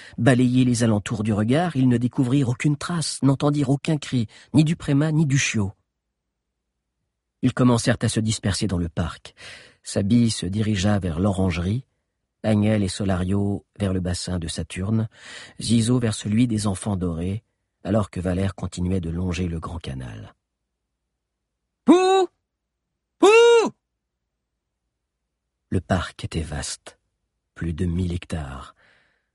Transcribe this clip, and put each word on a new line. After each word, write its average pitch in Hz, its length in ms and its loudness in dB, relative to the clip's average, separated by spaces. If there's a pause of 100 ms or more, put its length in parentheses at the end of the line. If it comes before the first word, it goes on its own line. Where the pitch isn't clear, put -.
(180)
balayer 127 480 4
les 120 180 2
alentours 107 380 0
du 107 120 0
regard, 131 420 0
ils 131 120 2
ne 120 100 4
découvrirent 127 520 0
aucune 147 260 0
trace, - 460 -6
n'entendirent 143 480 2
aucun 147 280 0
cri, 123 280 -2 (300)
ni 151 80 8
du 156 120 2
prémat, 151 360 0
ni 156 160 2
du 135 100 2
chiot. 104 360 -2 (1700)
Ils 127 100 2
commencèrent 123 480 2
à 117 80 0
se 117 100 -2
disperser 110 460 -2
dans 95 140 -2
le 85 100 -4
parc. - 460 -8 (480)
Sabi 110 480 0
se - 160 -6
dirigea 104 500 0
vers 87 220 -4
l'orangerie, 95 680 0 (560)
Agnelle 107 420 2
et 95 40 0
Solario 98 800 -2 (120)
vers 101 140 -2
le 92 80 -2
bassin 90 400 -4
de 82 80 -6
Saturne, 101 640 -4 (500)
Zizo 117 400 2
vers 113 160 -2
celui 110 320 0
des 107 200 -2
enfants 101 280 -4
dorés, 90 480 -4 (400)
alors 101 260 0
que 92 120 -8
Valère 92 340 -2
continuait 90 460 -4
de 82 80 -6
longer 90 400 -4
le 82 100 -8
grand 82 180 -10
canal. « 62 560 -12 (1500)
Pou ? 370 460 6 (920)
Pou ? » 349 80 6 (2500)
Le 95 120 -2
parc - 420 -4
était 85 180 -6
vaste, - 560 -10 (580)
plus 85 180 -6
de 80 120 -4
mille 87 280 -2
hectares, 71 600 -10 (600)